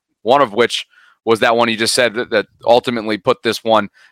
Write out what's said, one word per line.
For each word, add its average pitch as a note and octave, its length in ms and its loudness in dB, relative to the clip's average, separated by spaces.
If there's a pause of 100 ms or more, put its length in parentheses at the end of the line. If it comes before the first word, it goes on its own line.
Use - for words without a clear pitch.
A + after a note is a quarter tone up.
(220)
one C3 200 2
of A2 120 0
which A2+ 340 -2 (380)
was A2 160 0
that A#2+ 160 2
one A#2 100 2
you A2+ 80 -2
just G#2+ 180 -2
said A#2 200 0
that, G#2 160 -6
that G#2 160 0 (180)
ultimately A2+ 540 0
put - 260 -4
this A2 200 -4
one, G#2+ 260 0 (220)